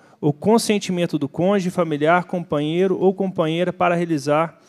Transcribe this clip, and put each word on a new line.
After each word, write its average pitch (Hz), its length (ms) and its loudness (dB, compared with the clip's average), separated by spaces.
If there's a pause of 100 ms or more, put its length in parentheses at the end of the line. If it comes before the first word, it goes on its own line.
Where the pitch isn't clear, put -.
(200)
o 147 140 2
consentimento 190 840 0
do 143 120 -4
cônjuge, 185 400 0
familiar, 165 560 2
companheiro 170 720 -2
ou 190 140 2
companheira 180 580 -2
para 175 240 0
realizar 160 720 0